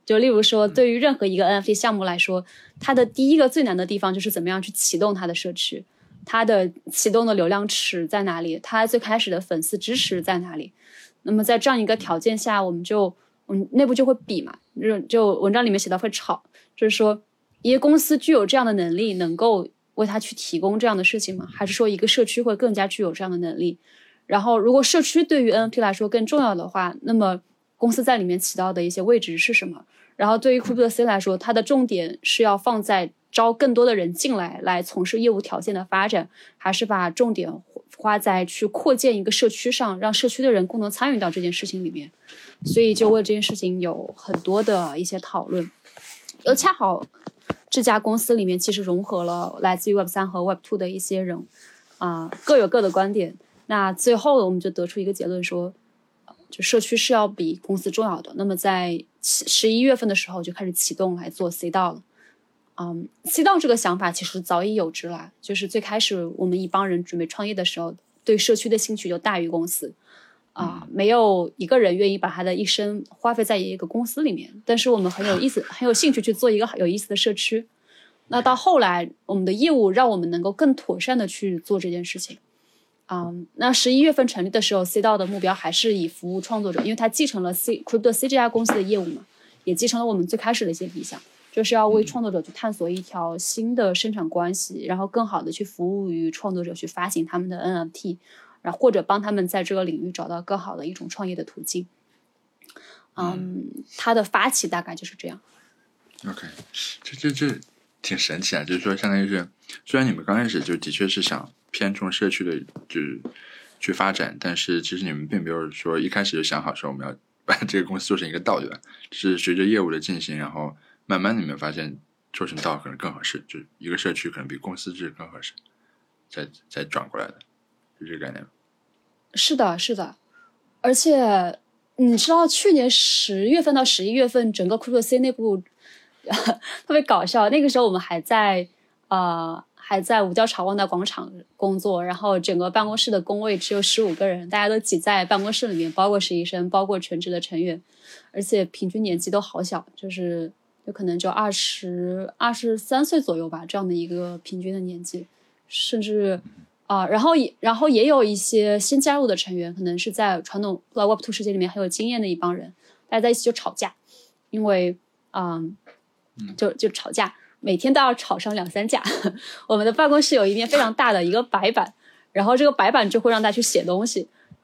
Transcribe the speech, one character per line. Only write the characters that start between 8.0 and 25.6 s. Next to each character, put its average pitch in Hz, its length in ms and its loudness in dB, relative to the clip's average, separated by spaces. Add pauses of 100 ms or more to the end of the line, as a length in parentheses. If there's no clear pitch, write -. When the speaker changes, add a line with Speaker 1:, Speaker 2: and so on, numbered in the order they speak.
Speaker 1:
在 202 160 -2
哪 170 180 -4
里， 165 220 -4
它 226 240 0
最 233 120 2
开 220 200 0
始 202 100 -2
的 180 120 -2
粉 165 200 -4
丝 190 160 -4
支 220 180 -4
持 185 260 -2
在 180 180 0
哪 175 160 -10
里。 - 160 -10 (520)
那 - 80 -4
么 214 120 4
在 233 160 4
这 277 100 2
样 254 100 4
一 214 60 0
个 220 120 2
条 170 200 -4
件 220 200 0
下， 208 260 0
我 180 80 -2
们 175 120 -6
就， 196 300 0 (340)
我 202 60 -6
们 196 200 0
内 277 120 6
部 254 80 2
就 262 120 4
会 262 80 6 (120)
比 190 160 -4
嘛， - 160 -10 (240)
就， 214 200 2
就 214 380 4
文 202 120 2
章 240 120 4
里 233 60 2
面 196 80 2
写 190 120 -4
到 180 80 0
会 208 120 -2
吵， - 340 -6 (320)
就 220 140 2
是 214 60 0
说 214 260 2 (400)
一 240 100 2
个 262 80 6
公 294 180 6
司 302 200 2
具 - 140 0
有 226 160 6
这 269 100 4
样 254 80 4
的 220 80 2
能 170 220 0
力， 208 200 0
能 170 200 -2
够 208 320 2 (280)
为 214 120 0
它 208 120 -2
去 214 160 -10
提 - 240 -4
供 202 200 0
这 233 80 4
样 208 100 2
的 185 60 0
事 214 160 0
情 190 180 -6
吗？ 180 140 -10
还 - 140 -4
是 190 80 -4
说 226 140 4
一 202 80 2
个 226 120 0
社 226 180 4
区 240 160 -2
会 226 140 2
更 226 180 2
加 196 140 0
具 208 160 -4
有 175 80 0
这 175 120 -8
样 190 60 -4
的 180 80 -2
能 170 220 -4
力？ 175 180 -2 (500)
然 202 140 2
后 233 160 4
如 226 160 6
果 269 80 8
社 302 220 4
区 330 200 2
对 285 200 4
于 226 80 4
N 220 140 4